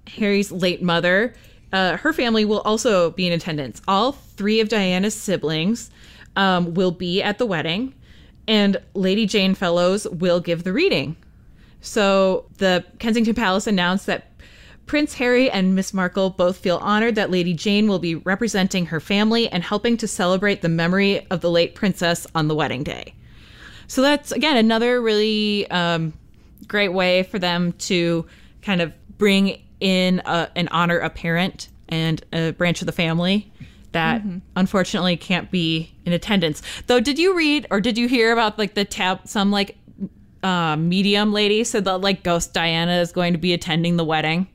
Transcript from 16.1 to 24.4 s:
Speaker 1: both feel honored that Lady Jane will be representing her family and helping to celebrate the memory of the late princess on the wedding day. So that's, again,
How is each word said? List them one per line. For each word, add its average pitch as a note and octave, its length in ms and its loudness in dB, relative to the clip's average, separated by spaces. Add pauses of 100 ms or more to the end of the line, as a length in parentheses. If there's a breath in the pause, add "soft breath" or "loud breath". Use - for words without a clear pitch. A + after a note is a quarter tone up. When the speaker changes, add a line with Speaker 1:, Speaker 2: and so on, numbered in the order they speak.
Speaker 1:
both F#3 280 0
feel F3 200 0
honored G#3+ 380 0
that G3 140 0
Lady F3+ 240 0
Jane G#3 360 2
will F#3+ 100 0
be E3 160 -2
representing F#3+ 680 -2
her D#3+ 160 -6
family A3 480 0
and F3 140 -4
helping A3 340 -2
to A3 100 -4
celebrate F#3+ 540 0
the E3 80 0
memory F3+ 600 0
of F3+ 120 -4
the F3 100 2
late E3+ 240 2
princess F3 580 -2
on D#3 140 0
the D#3 80 0
wedding C3 280 -2
day. - 300 -10 (760 loud breath)
So - 140 -2
that's, C#4+ 300 2
again, D4 240 0